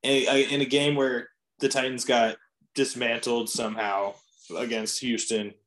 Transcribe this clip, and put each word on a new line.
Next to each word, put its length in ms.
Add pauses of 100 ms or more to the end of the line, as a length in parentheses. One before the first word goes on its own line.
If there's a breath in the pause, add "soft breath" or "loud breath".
in 260
a, 240
in 100
a 40
game 300
where 340 (300)
the 100
Titans 340
got 340 (360)
dismantled 760
somehow 680 (420)
against 440
Houston. 520 (140)